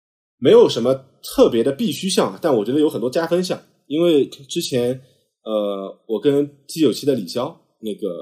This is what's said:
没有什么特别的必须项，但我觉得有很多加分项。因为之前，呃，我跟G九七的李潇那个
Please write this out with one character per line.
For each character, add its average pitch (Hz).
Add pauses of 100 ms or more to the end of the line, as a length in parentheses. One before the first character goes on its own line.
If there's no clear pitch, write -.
(380)
没 131
有 214
什 123
么 135 (180)
特 -
别 113
的 123
必 165
须 180
项， 139
但 160
我 107
觉 120
得 151
有 151
很 123
多 117
加 165
分 180
项。 165 (240)
因 151
为 156
之 143
前， 131 (440)
呃， 101
我 107
跟 143 (160)
G -
九 135
七 -
的 139
李 110
潇 127 (260)
那 107
个 104 (120)